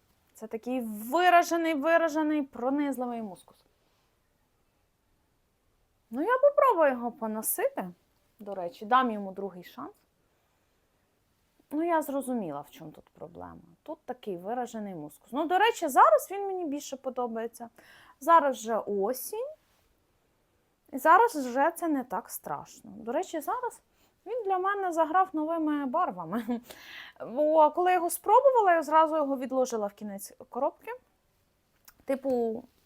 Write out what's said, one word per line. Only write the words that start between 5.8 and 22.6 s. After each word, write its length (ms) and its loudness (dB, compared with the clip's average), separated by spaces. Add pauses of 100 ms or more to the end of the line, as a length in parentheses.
Ну, 120 -4
я 160 2
попробую 520 4
його 220 -4
поносити, 760 -4 (480)
до 160 -12
речі, 320 -8
дам 240 4
йому 220 -6
другий 320 -10
шанс. 280 -16 (1800)
Ну, 100 -2
я 200 2
зрозуміла, 580 -6
в 100 -18
чому 200 -18
тут 180 -20
проблема. 520 -18 (220)
Тут 220 -12
такий 320 -10
виражений 580 -8
мускус. 380 -14
Ну, 140 -2
до 120 2
речі, 300 0
зараз 420 6
він 160 -6
мені 200 -6
більше 300 -8
подобається. 720 -8 (520)
Зараз 380 4
вже 180 -4
осінь. 720 -4 (1400)
І 60 -10
зараз 380 6
вже 340 0
це 180 -6
не 160 0
так 260 -8
страшно. 680 -12